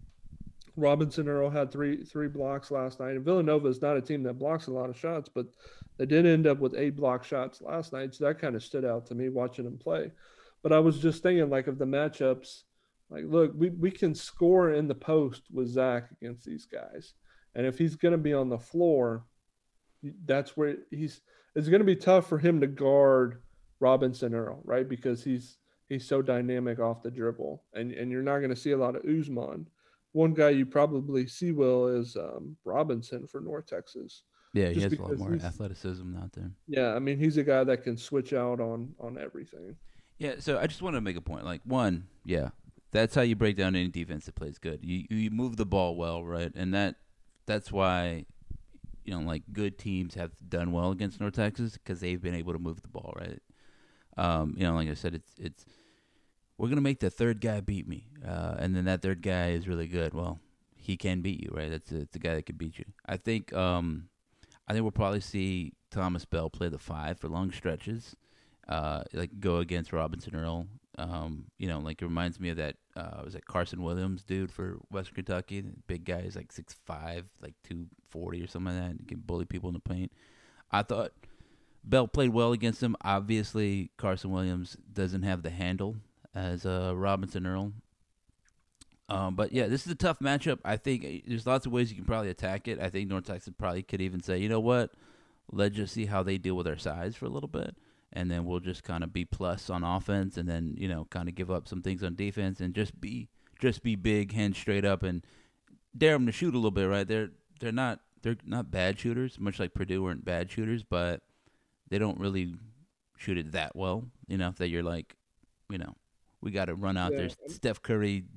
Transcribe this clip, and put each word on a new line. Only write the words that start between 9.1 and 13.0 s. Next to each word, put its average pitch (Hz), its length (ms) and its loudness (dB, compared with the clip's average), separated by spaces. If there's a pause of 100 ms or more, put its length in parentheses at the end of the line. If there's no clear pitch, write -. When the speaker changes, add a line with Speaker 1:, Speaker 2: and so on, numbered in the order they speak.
Speaker 1:
me 127 140 -2
watching 123 380 -2
him 120 100 -8
play. 160 360 -2 (500)
But 151 100 6
I 156 60 10
was 160 200 8
just 160 240 2
thinking, 175 280 6
like, 135 160 2
of 135 120 -2
the 143 60 2
matchups, 135 800 0 (480)